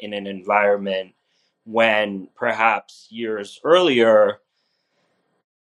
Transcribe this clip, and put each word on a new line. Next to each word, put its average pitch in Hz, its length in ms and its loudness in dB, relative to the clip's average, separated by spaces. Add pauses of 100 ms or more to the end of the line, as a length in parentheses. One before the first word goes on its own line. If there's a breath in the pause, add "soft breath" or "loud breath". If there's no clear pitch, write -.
in 104 140 -12
an 101 120 -10
environment 98 880 -2 (500)
when 107 720 -2
perhaps 110 760 -4
years 110 520 -10
earlier 117 800 4 (1300)